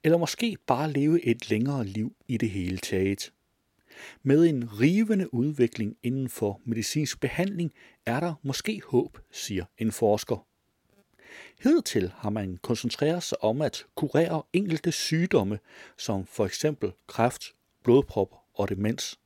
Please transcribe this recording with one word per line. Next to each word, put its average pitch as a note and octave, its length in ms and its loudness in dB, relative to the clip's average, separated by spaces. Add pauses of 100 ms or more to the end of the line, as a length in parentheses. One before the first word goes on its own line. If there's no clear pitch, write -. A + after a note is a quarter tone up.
Eller D#3+ 140 6
måske F#3+ 480 -2
bare D3 260 0
leve D3 340 2
et A#2 240 0
længere A#2+ 360 0
liv G#2+ 300 -6 (120)
i A#2+ 100 -2
det A2+ 120 0
hele F#2 280 -4
taget? G2 560 -2 (880)
Med D3 220 6
en A#2+ 340 0
rivende G3 540 2
udvikling A#2+ 720 0
inden B2+ 260 -2
for G2+ 360 -4
medicinsk A#2 540 -2
behandling F3 540 -2 (320)
er A#2 140 0
der E3+ 220 -2
måske E3 440 -4
håb, - 320 0 (140)
siger F#2 340 -6 (120)
en A2 140 -2
forsker. G#2+ 560 0 (1160)
Hidtil C3 540 2
har G#2 120 -4
man G2 320 -4
koncentreret C#3+ 640 -2
sig - 200 -4
om A2+ 180 2
at - 240 -4 (100)
kurere D#3+ 480 0 (100)
enkelte F3 380 0
sygdomme, C3 680 0 (380)
som F#2+ 280 -4
for - 200 -2
eksempel A2 460 -4 (160)
kræft, - 360 0 (400)
blodpropper A#2+ 540 4 (160)
og G2+ 160 -2
demens. G#2 560 -4